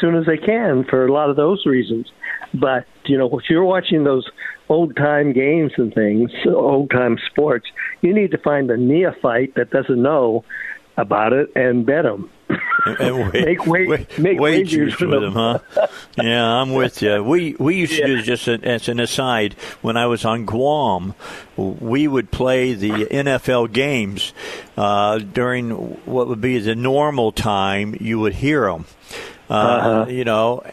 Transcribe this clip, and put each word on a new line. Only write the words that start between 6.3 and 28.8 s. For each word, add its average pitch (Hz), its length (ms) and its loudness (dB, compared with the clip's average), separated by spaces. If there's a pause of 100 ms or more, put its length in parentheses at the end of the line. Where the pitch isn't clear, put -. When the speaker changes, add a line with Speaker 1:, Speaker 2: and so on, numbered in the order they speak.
Speaker 1:
old-time 135 720 2 (120)
sports, 143 360 0 (360)
you 175 100 4
need 202 200 2
to 156 60 -2
find 139 320 0
a 113 60 2
neophyte 135 800 2
that 120 160 -2
doesn't 131 300 0
know 123 440 2 (540)
about 107 340 2
it 139 240 0
and 123 300 2
bet 147 180 2
'em. 101 240 -2 (560)
Speaker 2:
And, - 160 -2
and 127 180 0
wa-, 101 120 -2
Speaker 1:
<laughs> - 20 -10
Make 160 340 0
wa-, 175 200 2
Speaker 2:
wa-, 151 100 0 (220)
Speaker 1:
make 175 200 2
Speaker 2:
wagers - 20 0
Speaker 1:
wagers 156 600 2
Speaker 2:
with 175 100 -2
Speaker 1:
with 139 120 2
Speaker 2:
them, - 20 -2 (140)
Speaker 1:
'em. 117 200 0 (140)
Speaker 2:
huh? 104 140 2 (360)
Yeah, 117 220 2
I'm 131 300 0
with 131 260 0
you. 104 240 2
We, 160 340 0
we 156 180 0
used 170 180 0
to 151 60 0
Speaker 1:
Yeah. 143 80 2
Speaker 2:
do, 123 140 0
just 120 240 -4
a, 117 160 0
as 120 280 -2
an 120 100 -2
aside, 117 540 -2 (260)
when 113 160 -2
I 120 80 0
was 117 220 0
on 113 180 -2
Guam, 110 680 -2 (420)
we 117 500 -2
would 131 240 0
play 127 440 0
the 104 360 -2
N 139 160 0
F 131 220 -2
L 120 200 2
games, 110 680 -2 (420)
uh, 104 420 2
during 123 520 -2 (340)
what 123 240 -2
would 113 140 -4
be 127 160 0
the 110 160 0
normal 131 580 0
time. 101 640 -2
You 113 220 -2
would 104 140 0
hear 135 340 0
'em, 82 160 -6 (640)